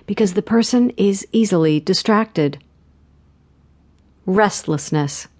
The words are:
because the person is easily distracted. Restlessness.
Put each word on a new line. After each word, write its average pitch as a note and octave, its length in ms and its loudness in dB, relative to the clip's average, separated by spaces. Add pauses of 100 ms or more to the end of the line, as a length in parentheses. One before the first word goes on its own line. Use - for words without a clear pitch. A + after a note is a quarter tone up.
because G3+ 280 -2
the G#3 80 0
person A#3+ 540 0
is G3 360 0
easily E3 480 2
distracted. F#3 800 0 (1700)
Restlessness. D#3+ 1040 -2 (120)